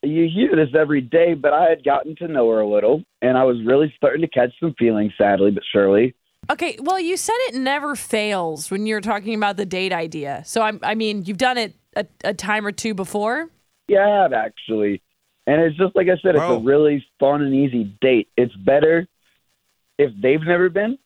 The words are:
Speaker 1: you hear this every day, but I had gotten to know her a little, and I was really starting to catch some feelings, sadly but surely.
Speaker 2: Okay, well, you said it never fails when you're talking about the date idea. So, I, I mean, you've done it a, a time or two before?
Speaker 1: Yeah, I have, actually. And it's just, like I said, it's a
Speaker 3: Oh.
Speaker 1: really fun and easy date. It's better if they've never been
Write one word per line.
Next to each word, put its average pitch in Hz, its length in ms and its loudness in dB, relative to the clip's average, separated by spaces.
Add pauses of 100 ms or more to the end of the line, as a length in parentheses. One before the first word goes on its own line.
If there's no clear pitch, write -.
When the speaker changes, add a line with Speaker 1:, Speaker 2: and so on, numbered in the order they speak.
Speaker 1:
you 160 260 0
hear 185 260 2
this 151 200 2
every 151 260 2
day, 165 320 2
but 147 200 0
I 165 160 4
had 156 140 0
gotten 143 340 -2
to 175 120 -10
know 127 220 2
her 110 100 2
a 107 60 0
little, 104 360 2 (180)
and 127 160 2
I 131 60 4
was 123 220 2
really 139 320 2
starting 143 240 0
to 165 60 -2
catch 123 240 0 (100)
some 165 140 -4
feelings, 107 420 0
sadly 101 340 4
but 98 120 -4 (100)
surely. 104 400 4 (360)
Speaker 2:
Okay, 302 300 -4
well, 359 200 -2
you 349 180 -4
said 440 180 -4 (140)
it 233 60 -12
never 277 400 -4
fails 190 760 -6
when 202 140 -6
you're 214 160 -4
talking 208 340 -6
about 202 220 -2
the 196 80 -6
date 185 260 -4
idea. 160 540 -8
So, - 160 -4
I, 214 120 -2 (100)
I 214 120 -4
mean, 214 300 -4
you've 190 140 -8
done 254 180 0
it 214 180 -6 (220)
a, 196 80 -4 (180)
a 202 100 -4
time 208 320 -4
or 208 60 -4
two 220 220 -6
before? 214 560 -6 (380)
Speaker 1:
Yeah, 202 180 4
I 208 160 4
have, 165 120 2
actually. 110 680 -2 (460)
And 147 140 4
it's 160 160 0
just, 185 180 0
like 175 140 2
I 180 120 2
said, 180 140 2
it's 147 80 4
a - 20 -2
Speaker 3:
Oh. 120 140 2
Speaker 1:
really 143 440 2 (160)
fun 143 220 2
and 139 140 0
easy 123 300 0 (160)
date. 127 260 2 (100)
It's 123 180 0
better 151 520 2 (880)
if 139 140 2 (100)
they've 139 200 2
never 175 280 0
been 208 360 -4